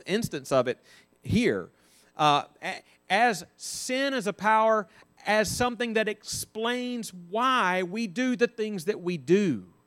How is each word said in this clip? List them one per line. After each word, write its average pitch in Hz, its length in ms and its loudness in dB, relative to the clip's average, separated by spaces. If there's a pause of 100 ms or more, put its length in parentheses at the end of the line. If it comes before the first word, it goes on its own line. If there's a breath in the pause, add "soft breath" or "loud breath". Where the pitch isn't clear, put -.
instance 170 460 -4
of 127 160 4
it 123 120 -4 (440 soft breath)
here. 139 460 0 (460 soft breath)
Uh, 147 280 4 (180)
a-, 180 220 -8 (260 soft breath)
as 208 340 2 (140)
sin 269 560 -4
as 220 140 -4
a 196 60 -2
power, 220 540 2 (380 soft breath)
as 208 240 2
something 240 440 -2
that 214 140 2
explains 233 1040 -6
why 185 720 0
we 196 240 -4
do 247 300 -2
the 233 120 2
things 214 380 -6
that 185 160 -2
we 175 160 -2
do. 143 480 4 (220)